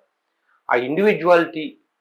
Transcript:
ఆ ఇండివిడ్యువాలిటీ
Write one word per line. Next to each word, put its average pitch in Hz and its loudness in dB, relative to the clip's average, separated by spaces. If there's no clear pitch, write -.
ఆ 127 2
ఇండివిడ్యువాలిటీ 160 0